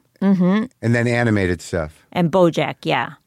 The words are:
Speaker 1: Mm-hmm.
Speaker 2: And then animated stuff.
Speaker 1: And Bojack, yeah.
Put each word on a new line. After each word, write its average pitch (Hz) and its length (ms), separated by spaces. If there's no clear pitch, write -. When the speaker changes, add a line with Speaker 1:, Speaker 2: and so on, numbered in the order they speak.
Speaker 1:
Mm-hmm. 196 500
Speaker 2:
And 117 140
then 117 140
animated 107 520
stuff. - 520
Speaker 1:
And 175 180
Bojack, 165 440
yeah. 147 420